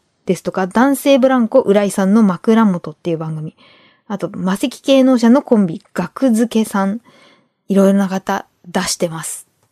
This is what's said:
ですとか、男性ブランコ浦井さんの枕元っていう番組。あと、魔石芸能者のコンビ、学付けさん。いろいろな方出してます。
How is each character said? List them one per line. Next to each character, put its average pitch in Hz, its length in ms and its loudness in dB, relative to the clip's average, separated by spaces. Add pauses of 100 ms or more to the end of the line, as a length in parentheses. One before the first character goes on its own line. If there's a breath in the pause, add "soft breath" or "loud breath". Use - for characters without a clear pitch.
(260)
で 185 100 0
す - 60 -12
と 180 100 -6
か、 190 140 -4
男 254 280 0
性 277 240 2
ブ 254 100 2
ラ 262 100 2
ン 226 100 0
コ 262 120 2
浦 202 240 2
井 196 60 -2
さ 196 140 -2
ん 190 80 2
の 226 100 4
枕 220 440 2
元 175 240 -4
っ 151 40 -14
て - 140 -12
い 165 60 -2
う - 20 -2
番 156 180 -8
組。 156 220 -12 (520 soft breath)
あ 202 100 -8
と、 175 100 -6
魔 185 280 -4
石 269 120 -4
芸 269 360 2
能 262 120 4
者 226 140 4
の 277 100 4
コ 254 160 0
ン 208 100 2
ビ、 160 160 -10 (120)
学 226 380 -2
付 220 320 0
け - 40 -6
さ 196 160 -2
ん。 202 160 -4 (680 soft breath)
い 196 60 -4
ろ 196 140 4
い 196 60 4
ろ 196 40 2
な 196 100 -2
方 190 360 -6 (220)
出 180 160 -6
し - 160 -6
て 175 100 -2
ま 160 160 -12
す。 - 240 -14 (240)